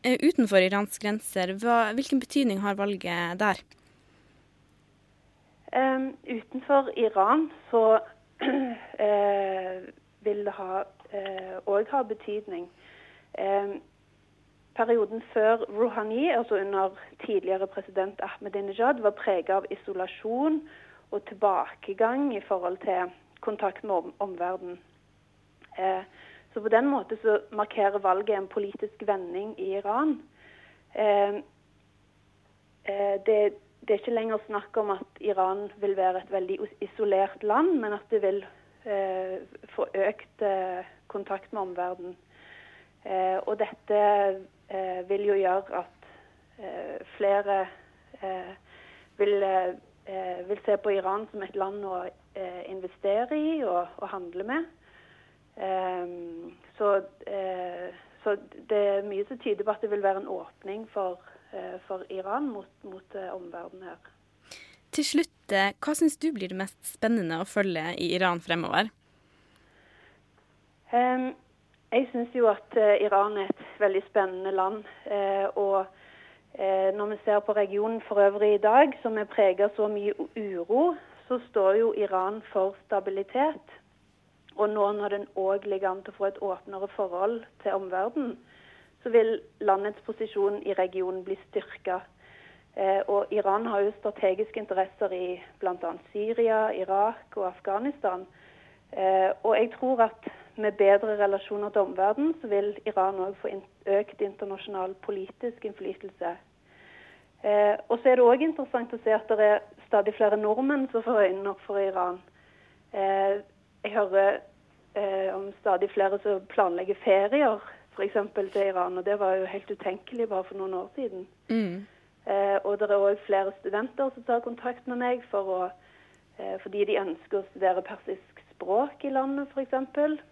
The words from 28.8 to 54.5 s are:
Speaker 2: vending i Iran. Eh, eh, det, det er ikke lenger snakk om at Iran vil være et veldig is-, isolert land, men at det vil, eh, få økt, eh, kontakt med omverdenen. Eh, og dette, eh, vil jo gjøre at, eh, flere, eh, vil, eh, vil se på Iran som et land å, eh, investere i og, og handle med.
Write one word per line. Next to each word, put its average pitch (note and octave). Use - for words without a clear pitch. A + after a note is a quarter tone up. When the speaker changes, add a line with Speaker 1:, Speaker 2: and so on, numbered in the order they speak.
Speaker 2:
vending G3
i F#3+
Iran. A#3
Eh, G3+
eh, G3+
det, G#3
det -
er G3+
ikke A#3
lenger A3
snakk G#3
om G#3
at -
Iran F#3+
vil G3
være F#3
et -
veldig F#3+
is-, -
isolert G3
land, C#4+
men G#3
at G3+
det G#3+
vil, G3
eh, F#3+
få -
økt, G3+
eh, F#3
kontakt G3
med G#3+
omverdenen. F3+
Eh, F#3+
og G#3
dette, G#3
eh, F#3
vil G3+
jo G3+
gjøre F#3+
at, -
eh, -
flere, G3+
eh, F#3
vil, G3+
eh, F#3
vil G3+
se G#3
på G3+
Iran G3
som G3+
et F#3+
land G3
å, F#3
eh, F3+
investere G3
i D4+
og, F3
og G3
handle F3+
med. C#4+